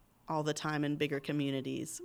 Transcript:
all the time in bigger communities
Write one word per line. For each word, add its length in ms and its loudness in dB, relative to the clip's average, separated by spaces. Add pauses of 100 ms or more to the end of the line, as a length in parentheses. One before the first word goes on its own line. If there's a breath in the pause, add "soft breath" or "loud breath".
(300)
all 140 2
the 100 2
time 320 0
in 100 2
bigger 240 2
communities 840 -2